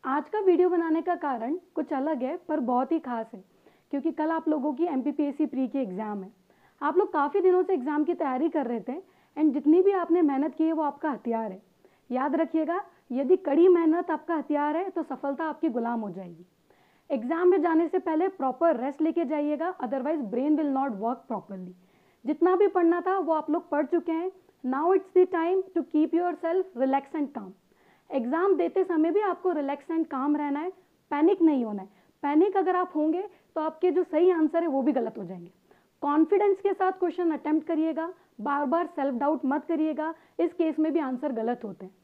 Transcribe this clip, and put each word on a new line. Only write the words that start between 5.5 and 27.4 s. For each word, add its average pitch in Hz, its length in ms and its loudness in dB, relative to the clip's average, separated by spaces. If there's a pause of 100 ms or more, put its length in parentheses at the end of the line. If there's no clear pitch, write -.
की 269 120 -4
exam 208 440 -6
है। 190 100 -16 (480)
आप 302 160 0
लोग 381 160 0
काफ़ी 294 280 0
दिनों 370 220 4
से 381 100 0
exam 294 300 -2
की 339 100 0
तैयारी 302 360 -2
कर 277 160 -2
रहे 233 140 -4
थे 240 140 -8 (440)
and 302 140 4
जितनी 294 300 4
भी 392 100 6
आपने 349 300 2
मेहनत 285 340 0
की 320 80 0
है, 320 100 2
वो 311 100 -2
आपका 294 280 -2
हथियार 226 400 -4
है। 190 100 -14 (500)
याद 262 240 0
रखिएगा, 320 500 0 (260)
यदि 294 260 2
कड़ी 330 300 4
मेहनत 339 440 4
आपका 311 240 -4
हथियार 294 420 -2
है, 381 120 -4
तो 349 140 -6
सफलता 277 420 -6
आपकी 311 240 -2
गुलाम 233 320 -2
हो 208 80 -8
जाएगी। 175 360 -14 (680)
Exam 302 360 0
में 359 140 6
जाने 330 260 2
से 370 120 -2
पहले 339 280 0
proper 285 500 0
rest 262 240 -4
लेके 330 240 0
जाइएगा, 302 520 -2
otherwise 277 440 -4
brain 247 340 -2
will 285 200 0
not 269 140 -2
work 226 280 -4 (140)
properly। 190 400 -8 (540)
जितना 330 300 2
भी 403 120 4
पढ़ना 349 340 2
था, 370 160 0
वो 320 160 0
आप 311 160 -2
लोग 311 200 -2
पढ़ 294 160 0
चुके 339 260 -2
हैं। 339 200 -4 (340)
Now 302 320 2
it's - 200 0
the 370 160 4
time 359 440 0
to 339 60 -2 (120)
keep 311 180 2
yourself 349 500 0 (140)
relaxed 269 380 -2
and 294 180 -2
calm। 196 180 -10 (600)